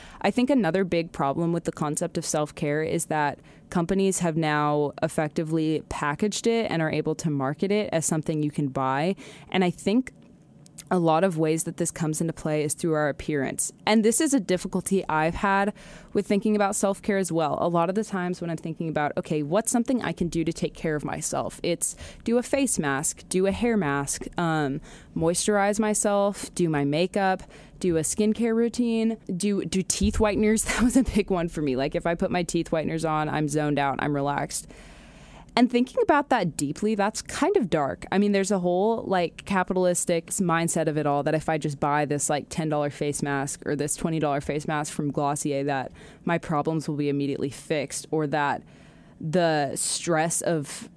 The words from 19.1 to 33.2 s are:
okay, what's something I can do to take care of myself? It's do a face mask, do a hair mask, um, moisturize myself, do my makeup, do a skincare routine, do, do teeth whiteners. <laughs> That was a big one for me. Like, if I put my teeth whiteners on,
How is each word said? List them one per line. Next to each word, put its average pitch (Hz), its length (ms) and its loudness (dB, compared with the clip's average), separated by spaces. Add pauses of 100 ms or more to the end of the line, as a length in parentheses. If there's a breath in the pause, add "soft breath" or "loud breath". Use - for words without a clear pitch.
okay, 160 260 -2
what's 170 300 0
something 240 300 2
I 165 100 -2
can 170 160 -2
do 165 160 -2
to 160 80 0
take - 220 -6
care 160 200 -4
of 147 80 -4
myself? - 600 -6
It's - 340 -2 (280 loud breath)
do 226 120 2
a 247 60 2
face 277 360 0
mask, 147 520 -2
do 185 160 2
a 196 60 2
hair 220 260 2
mask, 143 480 -2 (120)
um, 156 440 0 (340 loud breath)
moisturize 202 640 2
myself, 208 720 0
do 175 140 2
my 147 160 2
makeup, 185 580 2 (380 loud breath)
do 175 160 2
a 160 60 2
skincare 220 520 0
routine, 226 640 2 (180)
do, 196 300 0
do 180 180 0
teeth - 360 0
whiteners. 214 480 2
<laughs> - 80 -2
That 208 80 0
was 240 160 4
a 254 60 6
big - 260 0
one 175 180 0
for 165 140 -4
me. 139 120 0
Like, 139 200 0
if 170 120 -2
I 170 100 2
put 190 140 -2
my 180 120 0
teeth 165 280 -2
whiteners 160 380 -2
on, 151 220 0